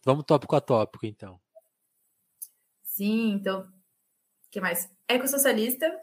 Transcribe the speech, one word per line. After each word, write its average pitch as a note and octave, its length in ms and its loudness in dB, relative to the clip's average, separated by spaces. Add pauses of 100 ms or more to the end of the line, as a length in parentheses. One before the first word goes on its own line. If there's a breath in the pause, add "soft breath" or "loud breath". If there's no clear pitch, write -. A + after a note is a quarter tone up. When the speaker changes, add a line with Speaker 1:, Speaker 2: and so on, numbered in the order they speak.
Speaker 1:
vamos C#3 220 2
tópico D#3 300 2
a C#3+ 60 4
tópico, A2+ 440 0
então. G2 340 -14 (1400)
Speaker 2:
Sim, A3 500 -2
então, F#3+ 340 -4 (840)
que G#3+ 80 -8
mais? F3 300 -4 (180)
Ecossocialista B3+ 760 2 (180)